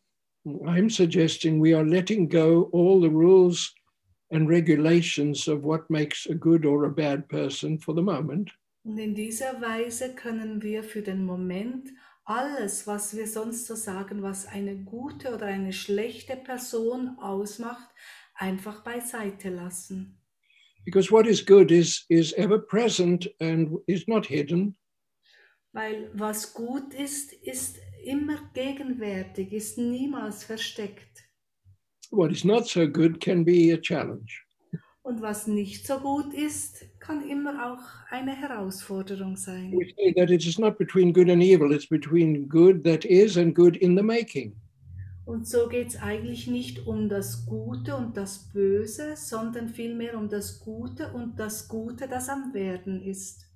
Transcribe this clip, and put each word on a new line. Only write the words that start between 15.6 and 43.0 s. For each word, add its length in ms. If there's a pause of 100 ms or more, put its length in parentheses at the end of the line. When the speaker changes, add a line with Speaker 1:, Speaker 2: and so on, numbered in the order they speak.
Speaker 2:
schlechte 640
Person 840
ausmacht, 720 (460)
einfach 480
beiseite 680
lassen. 680 (680)
Speaker 1:
Because 260
what 140
is 180
good 280
is, 380
is 240
ever 260
present 680 (120)
and 300 (180)
is 200
not 200
hidden. 480 (960)
Speaker 2:
Weil 400
was 400
gut 400
ist, 400
ist 460 (260)
immer 320 (160)
gegenwärtig, 960
ist 260
niemals 680
versteckt. 800 (880)
Speaker 1:
What 200
is 120
not 240
so 200
good 320
can 240
be 300
a 40
challenge. 680 (560)
Speaker 2:
Und 200
was 260
nicht 380
so 140
gut 340
ist, 520 (140)
kann 300
immer 420
auch 120 (260)
eine 260
Herausforderung 1000
sein. 360
Speaker 1:
We 140 (120)
say 180
that 160
it 140
is 120
not 200
between 360
good 160
and 140
evil, 280
it's 160
between 600
good 360
that 220